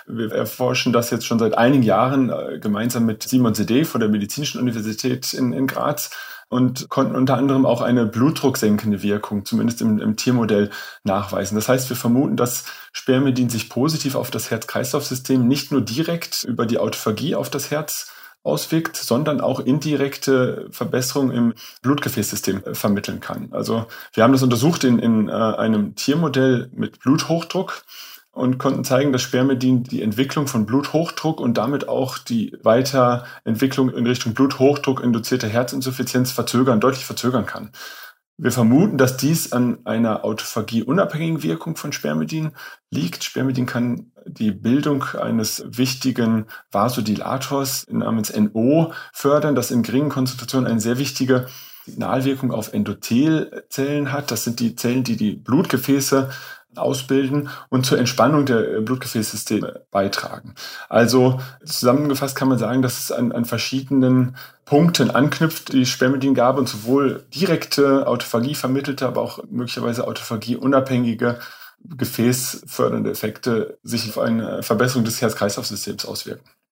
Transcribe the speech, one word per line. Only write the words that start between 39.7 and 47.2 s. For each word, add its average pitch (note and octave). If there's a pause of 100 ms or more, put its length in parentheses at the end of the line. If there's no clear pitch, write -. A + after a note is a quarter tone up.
einer A2
Autophagie A2
unabhängigen E3
Wirkung E3
von D3
Spermidin D#3 (400)
liegt. E3
Spermidin C3
kann A#2+ (160)
die G#2+
Bildung C3+ (100)
eines A2+
wichtigen A#2 (260)
Vasodilators B2+